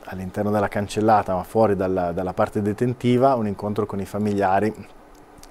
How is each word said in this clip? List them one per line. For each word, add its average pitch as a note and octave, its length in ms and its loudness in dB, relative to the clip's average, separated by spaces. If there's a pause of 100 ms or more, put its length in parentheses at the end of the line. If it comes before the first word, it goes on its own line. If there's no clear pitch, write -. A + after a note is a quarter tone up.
all'interno F#2+ 460 -6
della G#2 180 0
cancellata, G#2 640 2
ma F2+ 80 -2
fuori G#2 320 2
dalla, F#2 380 0
dalla F#2 220 -4
parte G#2+ 260 0
detentiva, B2 760 2
un A2+ 120 -2
incontro G#2 400 -4
con G2+ 140 -8
i F#2+ 40 -6
familiari, G2+ 960 -2 (480)